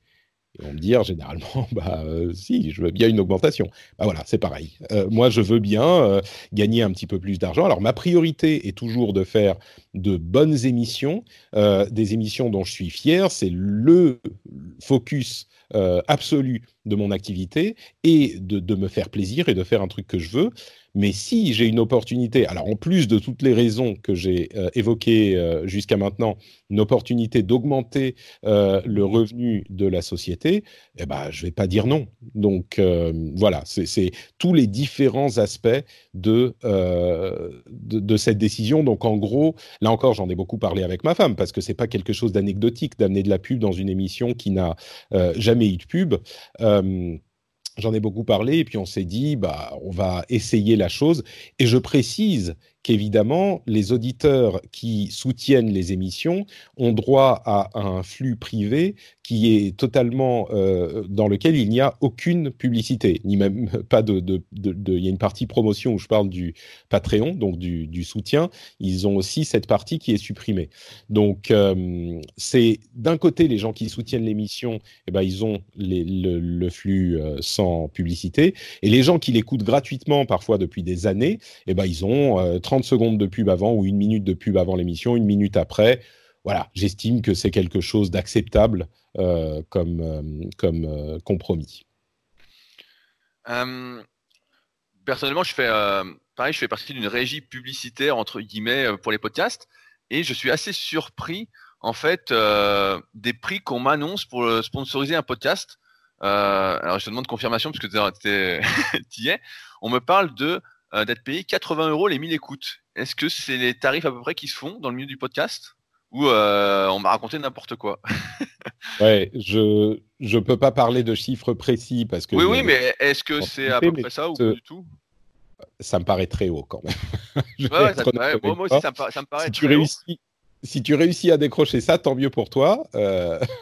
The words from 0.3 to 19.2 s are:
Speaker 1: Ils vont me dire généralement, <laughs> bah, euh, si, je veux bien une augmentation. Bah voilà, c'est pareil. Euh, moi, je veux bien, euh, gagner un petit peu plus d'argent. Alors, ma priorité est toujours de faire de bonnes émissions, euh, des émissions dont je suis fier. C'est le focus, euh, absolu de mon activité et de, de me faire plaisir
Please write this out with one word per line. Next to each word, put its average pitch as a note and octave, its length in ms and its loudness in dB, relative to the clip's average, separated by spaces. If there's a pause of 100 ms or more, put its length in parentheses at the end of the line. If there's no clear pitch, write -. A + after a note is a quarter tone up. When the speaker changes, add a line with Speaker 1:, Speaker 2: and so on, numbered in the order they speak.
Speaker 1:
Ils D2 80 -14
vont C#2+ 60 -12
me D2 60 -10
dire G#2 260 2
généralement, E2 640 -6
<laughs> - 40 -14
bah, E2 320 -4
euh, E2 300 -4
si, F2+ 380 -2
je - 100 -8
veux E2+ 80 0
bien G#2+ 180 4
une A2 120 4
augmentation. F#2 500 0 (280)
Bah G#2+ 60 -2
voilà, E2+ 220 0
c'est A2+ 120 0
pareil. D#2 340 -6 (180)
Euh, G2+ 180 2
moi, A#2 220 6
je A2+ 100 4
veux A2 200 4
bien, G#2 240 2
euh, C3 360 6 (320)
gagner G#2+ 300 2
un G#2 80 2
petit F2+ 160 -8
peu F#2+ 140 -4
plus F#2+ 180 -4
d'argent. F#2 260 0
Alors, A#2 160 2
ma A2 120 2
priorité D#3+ 720 2
est F#2+ 100 -6
toujours A#2 360 -2
de F#2+ 100 2
faire G2 320 2 (400)
de F#2+ 220 0
bonnes B2+ 500 2
émissions, C3 580 -2 (300)
euh, G#2 340 4
des A2 260 -2
émissions A2+ 360 -2
dont G2 140 -2
je - 80 -10
suis F2 180 -8
fier. F3 400 0
C'est F#2 200 -2
le A#2 720 4 (640)
focus, - 640 -2 (280)
euh, F2+ 340 2
absolu C3+ 540 0 (220)
de G#2 120 -2
mon G2+ 160 0
activité G2 640 -4 (260)
et D3+ 380 6
de, F#2+ 180 -2
de F#2 160 -2
me F#2+ 140 0
faire F2+ 200 -4
plaisir A2 400 -2